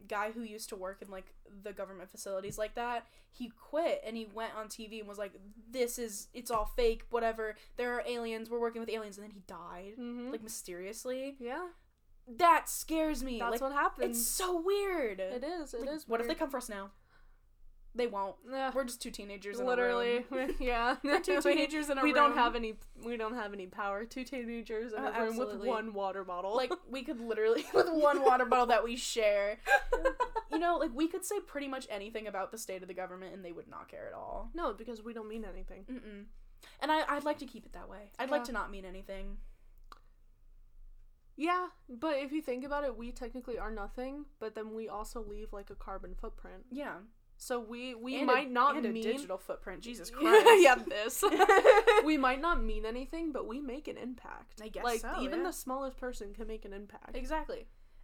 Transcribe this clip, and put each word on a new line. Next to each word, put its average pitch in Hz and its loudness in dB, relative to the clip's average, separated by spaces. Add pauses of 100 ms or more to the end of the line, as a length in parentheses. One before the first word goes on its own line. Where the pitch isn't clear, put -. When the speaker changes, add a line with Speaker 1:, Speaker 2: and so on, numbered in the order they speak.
Speaker 1:
guy 214 -4
who 233 -10
used 220 -12
to 220 -10
work 190 -10
in, 196 -16
like, 190 -14 (300)
the 208 -10
government 190 -12
facilities 196 -8
like 214 -4
that? 240 -4 (240)
He 240 -12
quit 294 -2
and 220 -8
he 226 -8
went 220 -8
on 214 -10
T 220 -14
V 220 -12
and 202 -12
was 202 -14
like, 202 -8 (360)
"This 240 -2
is, 226 -8
it's 240 -10
all 214 2 (120)
fake, 226 4
whatever. 226 -2 (200)
There 247 -2
are 240 -2
aliens, 226 -4
we're 240 -2
working 233 -2
with 226 -8
aliens," 208 -6
and 202 -14
then 214 -16
he 202 -18
died, 175 -14
Speaker 2:
Mm-hmm. 240 -8
Speaker 1:
like, 226 -8
mysteriously. 226 -8
Speaker 2:
Yeah. 294 -8 (580)
Speaker 1:
That 311 6
scares 311 0
me. 254 -4
Speaker 2:
That's 233 0
Speaker 1:
Like, 240 -2
Speaker 2:
what 269 -2
happens. 285 0
Speaker 1:
it's 233 0
so 359 0
weird. 349 0
Speaker 2:
It 196 -4
is. 320 -6
It 240 -6
Speaker 1:
Like, 269 -4
Speaker 2:
is 302 -8
Speaker 1:
what 226 0
if 240 -4
they 262 0
Speaker 2:
weird. 330 -8
Speaker 1:
come 311 -2
for 277 -2
us 247 -8
now? 202 -10 (1040)
They 240 0
won't. 196 -4 (140)
Speaker 2:
Nah. 269 -2
Speaker 1:
We're 262 0
just 240 -8
two 247 -8
teenagers 202 -10
in 247 -2
Speaker 2:
Literally. 240 2
Speaker 1:
a 269 -4
room. 262 -2
Speaker 2:
<laughs> - -4
Yeah. 240 0
Speaker 1:
<laughs> - -20
We're 285 4
two 370 0
Speaker 2:
We, 285 4
Speaker 1:
teenagers 302 0
in 269 0
a - 2
Speaker 2:
we 294 4
don't 285 8
Speaker 1:
room. 294 2
Speaker 2:
have 233 4
any, 226 -4 (320)
we 233 -4
don't 220 -4
have 208 -6
any 190 -10
power. 202 -4
Two 247 -8
teenagers 233 -6
in 214 -4
Speaker 1:
Uh, 269 -2
Speaker 2:
a 214 -2
room 226 2
Speaker 1:
absolutely. 226 -2
Speaker 2:
with 214 -4
one 226 -2
water 196 -2
bottle. 185 -4
Speaker 1:
Like, 254 0 (160)
we 254 -6
could 254 -6
literally, 226 2
<laughs> - -14
with 349 6
one 285 4
water 254 6
bottle 247 6
that 226 6
we 240 -4
share. 208 0
Speaker 2:
<laughs> - -10 (840)
Speaker 1:
You - 0
know, 339 2
like, 285 0
we 302 0
could 370 -6
say 415 -4
pretty 285 -8
much 262 -8
anything 214 -8
about 196 -6
the 226 -12
state 190 -8
of 185 -14
the 185 -10
government 185 -10
and 190 -14
they 175 -12
would - -14
not - -16
care - -12
at 98 -12
all. 202 -8
Speaker 2:
No, 320 -2
because 226 -12
we 226 -12
don't 220 -10
mean 220 -10
anything. 190 -12
Speaker 1:
Mm-mm. 214 -14 (540)
And 294 0
I, 311 2
I'd 285 -2
like 302 -2
to 277 -12
keep - -18
it - -18
that 175 -14
way. 196 -16
I'd 254 -2
like 294 2
Speaker 2:
Yeah. 240 -6
Speaker 1:
to 233 -8
not 196 -4
mean 196 -12
anything. 190 -10 (2000)
Speaker 2:
Yeah, 349 0 (220)
but 285 -4
if 277 -6
you 311 -4
think 254 -4
about 285 -4
it, 254 -4
we 233 -10
technically 240 -10
are 208 -6
nothing, 254 -8 (140)
but 214 -8
then 220 -10
we 220 -8
also 214 -8
leave, 214 -10
like, 202 -12
a 202 -16
carbon 190 -10
footprint. 233 -12
Speaker 1:
Yeah. 240 -8 (400)
Speaker 2:
So 240 -4
we, 240 -10
we 240 -6
Speaker 1:
And 262 2
a, 247 8
Speaker 2:
might 262 2
not 254 6
Speaker 1:
and 240 -2
a 220 0
Speaker 2:
mean 226 -4
Speaker 1:
digital 233 -4
footprint. 185 -10
Speaker 2:
<laughs> - -
Speaker 1:
Jesus 220 -12
Christ. 349 10 (160)
Speaker 2:
Yeah, 262 12
this. 226 -2
Speaker 1:
<laughs> 415 10
Speaker 2:
We 311 4
might 262 4
not 330 2
mean 220 -2
anything, 269 -6
but 240 -6
we 233 -6
make 254 -8
an - -8
impact. - -12
Speaker 1:
I 214 -12
guess 196 6
Speaker 2:
Like, 233 8
Speaker 1:
so, 226 -2
Speaker 2:
even 269 2
Speaker 1:
yeah. 349 2
Speaker 2:
the 339 0
smallest 262 -2
person 233 -6
can 220 -8
make 220 -8
an 202 -10
impact. 208 -12
Speaker 1:
Exactly. 294 -4 (380)